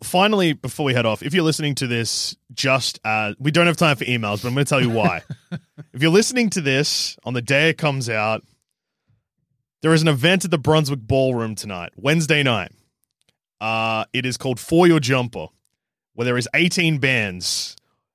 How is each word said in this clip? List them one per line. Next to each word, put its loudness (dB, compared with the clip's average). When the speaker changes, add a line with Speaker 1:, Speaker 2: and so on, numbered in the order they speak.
Speaker 1:
finally, 2
before -6
we 0
head 2
off, -2
if -4
you're 2
listening 0
to -4
this, -4
just, -2
uh, -2
we 0
don't 4
have 0
time 2
for -8
emails, -2
but -6
I'm -4
gonna 0
tell 0
you 2
why. 0
Speaker 2:
<laughs> -10
Speaker 1:
If -6
you're 4
listening 4
to -2
this -2
on -6
the -2
day 2
it -2
comes -2
out, -2
there 2
is 4
an 4
event 2
at -6
the 2
Brunswick 0
Ballroom 0
tonight, -10
Wednesday 2
night. 0
Uh, -2
it -4
is -4
called -4
For 4
Your 6
Jumper, -2
where -4
there 2
is -2
eighteen 2
bands, -2